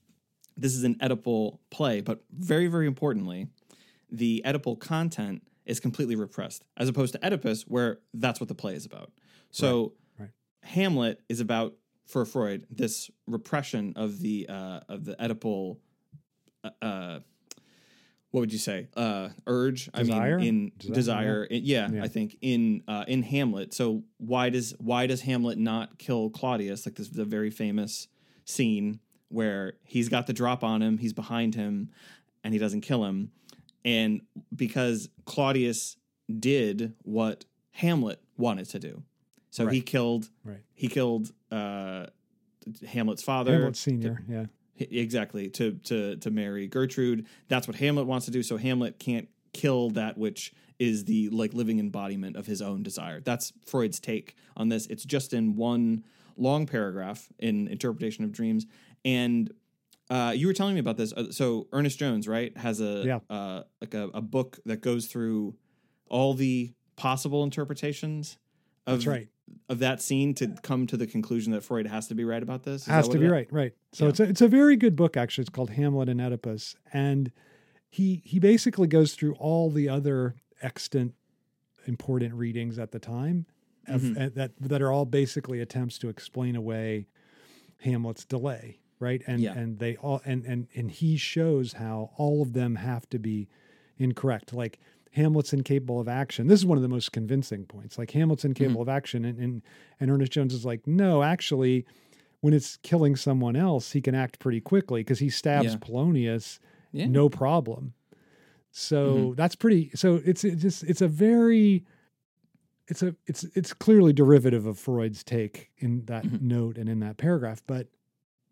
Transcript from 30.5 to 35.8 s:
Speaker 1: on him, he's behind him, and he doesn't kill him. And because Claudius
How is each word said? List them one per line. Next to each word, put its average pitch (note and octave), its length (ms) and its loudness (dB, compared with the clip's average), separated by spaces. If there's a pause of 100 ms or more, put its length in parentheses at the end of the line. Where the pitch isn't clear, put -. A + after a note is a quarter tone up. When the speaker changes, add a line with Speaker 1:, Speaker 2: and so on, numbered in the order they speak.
Speaker 1:
on A2 180 2
him, A2 160 2
he's A2+ 160 -4
behind A2+ 400 -2
him, G#2 360 -4 (540)
and A2 80 -4
he G#2+ 80 2
doesn't G#2 220 -2
kill A#2+ 220 -2
him. G2 280 -4 (520)
And A2 380 0 (320)
because A#2+ 540 -2 (180)
Claudius C3+ 720 -2 (420)